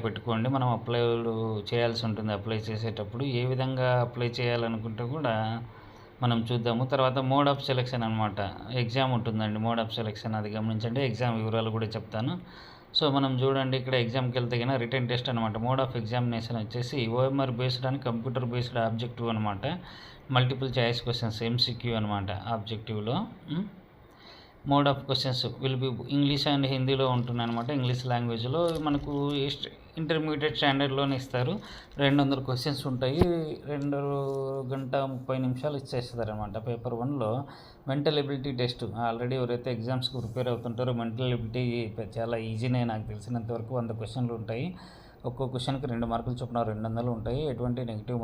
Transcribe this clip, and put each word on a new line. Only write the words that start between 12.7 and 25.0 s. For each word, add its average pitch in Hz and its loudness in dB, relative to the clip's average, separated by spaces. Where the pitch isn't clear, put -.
So, 160 4
మనం 139 4
చూడండి, 135 4
ఇక్కడ 127 -2
ఎగ్జామ్కి 123 0
వెళ్తే 120 0
కన్నా 127 2
రిటన్ 120 0
టెస్ట్ 123 0
అనమాట. 113 0
Mode 131 2
of 123 -4
examination 117 -2
వచ్చేసి 120 -4
ఓఎంఆర్ 135 2
based 127 0
on 135 0
computer 120 -2
based 123 -2
objective 117 -2
అనమాట. 107 0
మల్టిపుల్ 127 2
చాయిస్ 120 2
క్వశ్చన్స్, 117 -2
ఎంసీక్యూ 120 0
అనమాట 101 0
ఆబ్జెక్టివ్లో. 107 -4
ఉమ్. 196 -2
Mode 143 6
of 127 2